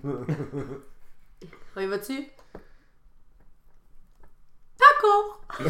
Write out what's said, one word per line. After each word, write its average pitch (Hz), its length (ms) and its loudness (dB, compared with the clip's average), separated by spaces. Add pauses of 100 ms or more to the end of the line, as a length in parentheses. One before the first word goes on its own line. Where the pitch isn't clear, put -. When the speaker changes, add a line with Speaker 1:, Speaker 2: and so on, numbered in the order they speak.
Speaker 1:
<laughs> - 1700 -10
Speaker 2:
On 196 60 -8
y 190 40 -2
va-tu ? 233 400 -4 (2500)
D'accord. 427 600 8 (280)